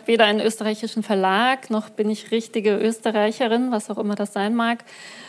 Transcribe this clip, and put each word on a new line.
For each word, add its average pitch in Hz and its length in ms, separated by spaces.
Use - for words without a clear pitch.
weder 233 180
einen 208 160
österreichischen 214 640
Verlag, 208 640
noch 214 200
bin 214 200
ich 208 220
richtige 214 460
Österreicherin, 226 960
was 214 180
auch 208 80
immer 208 180
das 202 160
sein 208 240
mag. 233 300